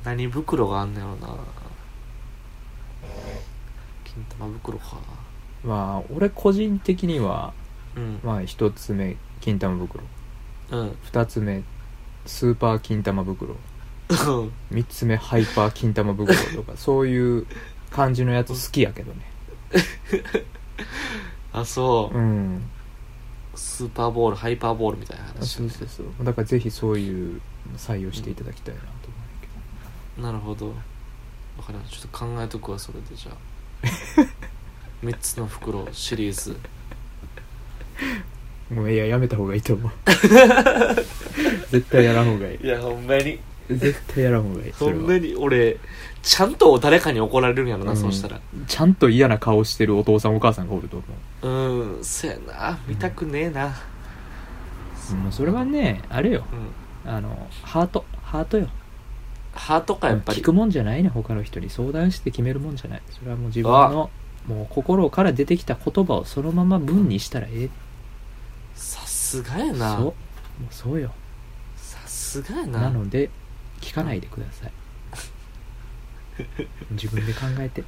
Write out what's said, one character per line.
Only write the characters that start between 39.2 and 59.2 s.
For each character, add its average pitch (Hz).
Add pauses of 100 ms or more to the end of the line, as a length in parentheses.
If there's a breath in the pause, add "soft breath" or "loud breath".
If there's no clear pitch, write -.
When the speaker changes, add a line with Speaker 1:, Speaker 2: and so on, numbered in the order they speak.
Speaker 2:
た 117
方 101
が 98
い 107
い -
と 117
思 113
う。 -
Speaker 1:
<laughs> 240
Speaker 2:
絶 123
対 127
や 117
ら 117
ん -
方 107
が 98
い 85
い。 -
Speaker 1:
い 131
や、 120
ほ 120
ん 120
ま 135
に。 151 (300)
Speaker 2:
絶 135 (120)
対 135
や 123
ら 117
ん 107
方 98
が 98
い -
い、 -
そ 147
れ 180
は。 165
Speaker 1:
ほ 160
ん -
ま 180
に 170
俺、 123 (460 loud breath)
ち -
ゃ 196
ん 294
と 139
誰 151
か 165
に 117
怒 110
ら 127
れ 120
る 131
ん -
や 107
ろ 95
な、 101
Speaker 2:
う -
ん。 107
Speaker 1:
そ 104
う 98
し 98
た 104
ら。 - (280)
Speaker 2:
ち -
ゃ 156
ん 185
と 131
嫌 127
な 110
顔 110
し -
て 110
る 104
お 104
父 107
さ 110
ん 107
お 107
母 113
さ 95
ん 87
が 107
お 90
る -
と -
思 90 (380)
う。 127
Speaker 1:
う 127
ん、 -
そ -
や 113 (100)
な。 -
見 110
た 185
く -
ね 147
え 170
な。 139 (1400 loud breath)
Speaker 2:
う -
ん。 92
も 98
う -
そ 135
れ 175
は 247
ね、 254
あ 120
れ 214
よ。 - (600)
Speaker 1:
う -
ん。 -
Speaker 2:
あ 107
の、 107 (140)
ハ 165
ー 180
ト、 - (200)
ハ 151
ー 160
ト 220
よ。 175 (840)